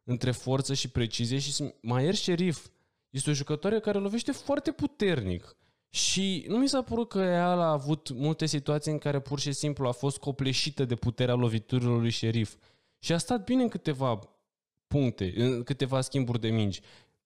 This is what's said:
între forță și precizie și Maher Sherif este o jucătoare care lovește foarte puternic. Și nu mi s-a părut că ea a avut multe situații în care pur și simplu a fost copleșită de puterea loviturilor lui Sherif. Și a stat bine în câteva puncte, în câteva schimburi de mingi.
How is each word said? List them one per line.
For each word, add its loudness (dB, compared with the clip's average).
între 0
forță -2
și -2
precizie -2
și -4
Maher 2
Sherif 0
este -2
o 2
jucătoare 0
care 0
lovește -2
foarte -2
puternic. -2
Și 0
nu 0
mi 4
s-a 2
părut -4
că -2
ea 2
a 4
avut 0
multe 0
situații 0
în 0
care 0
pur -4
și -2
simplu -2
a 2
fost -2
copleșită -2
de -2
puterea 0
loviturilor 2
lui 2
Sherif. 0
Și 0
a 4
stat -2
bine 2
în 2
câteva -2
puncte, 2
în 2
câteva -2
schimburi 0
de 0
mingi. 0